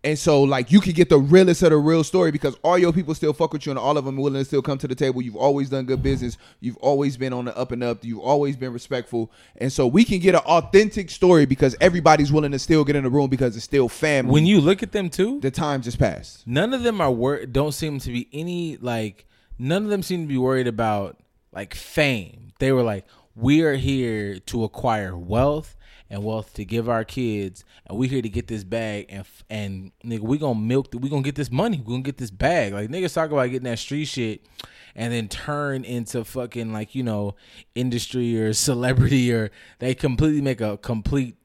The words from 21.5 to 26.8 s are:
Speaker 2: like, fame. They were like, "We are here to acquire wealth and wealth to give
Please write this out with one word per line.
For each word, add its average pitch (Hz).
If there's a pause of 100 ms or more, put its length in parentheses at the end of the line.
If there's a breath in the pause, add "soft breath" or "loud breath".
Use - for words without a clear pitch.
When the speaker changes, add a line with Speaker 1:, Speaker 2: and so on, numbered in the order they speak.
Speaker 2:
like, 98
fame. 123
They 135
were 127
like, 104 (300 soft breath)
"We 139
are 151
here 113
to 113
acquire 104
wealth 123 (340 soft breath)
and 101
wealth 110
to 107
give 113